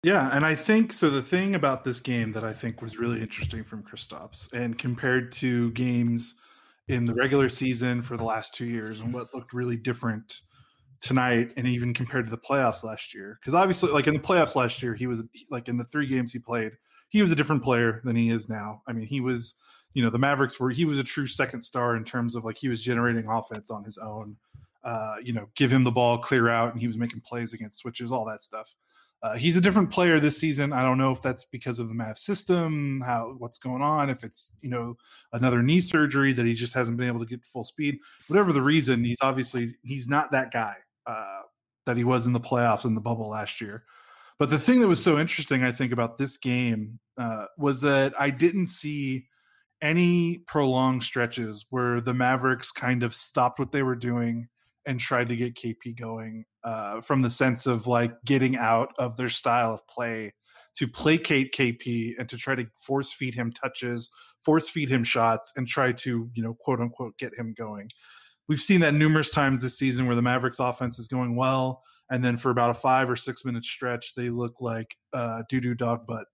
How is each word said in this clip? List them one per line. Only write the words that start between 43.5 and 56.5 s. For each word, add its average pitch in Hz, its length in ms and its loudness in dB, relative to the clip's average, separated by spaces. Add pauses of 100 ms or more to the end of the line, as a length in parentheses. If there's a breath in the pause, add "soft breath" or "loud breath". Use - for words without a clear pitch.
year. 107 240 -12 (520 loud breath)
But 143 140 2
the 151 80 4
thing 247 220 6
that 214 60 8
was 175 160 4
so 160 140 6
interesting, 147 460 0
I 123 80 2
think, 123 200 -2
about 117 280 0
this 135 180 -4
game, 117 600 -2 (180)
uh, 113 280 -6 (120)
was 139 240 0
that 139 400 4
I 143 80 4
didn't 170 380 2
see 139 580 -6 (560)
any 175 560 4
prolonged 131 640 2
stretches 117 680 -4
where 123 280 0
the 123 140 -2
Mavericks 127 580 2
kind 127 300 0
of 117 140 -2
stopped - 420 0
what 135 140 -4
they 139 100 0
were 127 140 0
doing 120 540 -2 (380)
and 131 120 -4
tried 120 300 0
to 120 60 -2
get 120 200 -4
K 117 180 -8
P 117 200 -12
going, 113 520 -10 (180)